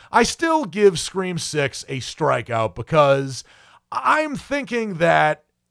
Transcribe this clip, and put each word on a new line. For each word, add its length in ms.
I 100
still 440
give 340
Scream 380
Six 500
a 120
strikeout 760
because 680
I'm 460
thinking 600
that 480